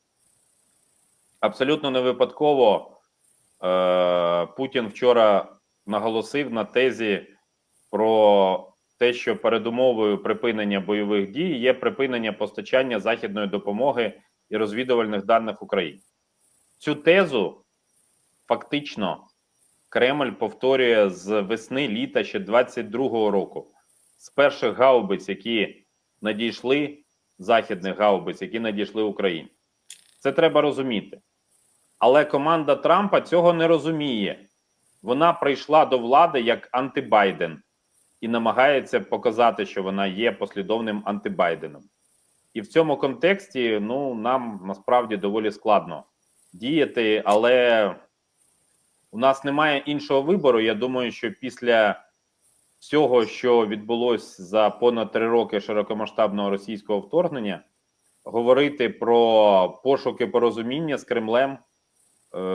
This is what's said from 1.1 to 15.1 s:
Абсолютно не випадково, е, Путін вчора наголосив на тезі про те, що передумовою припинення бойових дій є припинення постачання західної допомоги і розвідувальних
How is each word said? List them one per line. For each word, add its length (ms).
Абсолютно 500
не 100
випадково, 1000
е, 840
Путін 400
вчора 720
наголосив 640
на 120
тезі 640
про 800
те, 140
що 240
передумовою 840
припинення 580
бойових 500
дій 280
є 160
припинення 580
постачання 680
західної 460
допомоги 720
і 60
розвідувальних 680